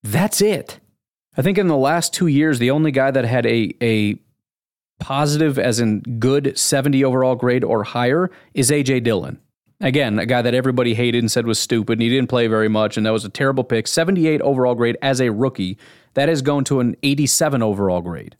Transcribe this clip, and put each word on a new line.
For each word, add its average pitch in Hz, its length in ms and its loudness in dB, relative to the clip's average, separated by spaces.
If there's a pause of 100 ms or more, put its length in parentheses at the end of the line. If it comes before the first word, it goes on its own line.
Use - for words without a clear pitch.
That's 165 380 -2
it. 202 400 -2 (560)
I 139 60 -2
think 190 160 2
in 190 100 2
the 156 80 2
last 151 360 0
two 180 140 0
years, 147 320 2
the 123 140 2
only 156 180 2
guy 135 200 2
that 131 140 0
had 120 220 0
a, 113 360 0
a 107 340 0 (840)
positive, 147 580 0
as 117 220 0
in 107 180 0 (220)
good, 135 360 0
seventy 135 460 0
overall 131 320 2
grade 123 300 0
or 107 180 0
higher 131 480 0 (240)
is 135 160 0
A 147 140 2
J 127 160 0
Dillon. 107 400 -4 (400)
Again, 127 400 0
a 98 60 -2
guy 123 160 0
that 120 120 0
everybody 123 400 0
hated 120 240 0
and 117 140 0
said 117 120 0
was 113 140 -2
stupid, 113 360 -2
and 113 80 -2
he 117 60 2
didn't 123 200 0
play 120 180 0
very 110 220 2
much, 107 280 0
and 107 80 -2
that 110 80 0
was 110 120 -2
a 104 40 -10
terrible 135 360 -2
pick. 113 240 -2
Seventy-eight 165 540 0
overall 127 340 2
grade 117 260 0
as 135 180 0
a 120 120 2
rookie. 104 440 -4 (380)
That 143 140 2
has 160 120 0
gone 143 240 0
to 139 140 0
an 120 240 0
eighty-seven 143 640 0
overall 98 360 0
grade. 85 400 -12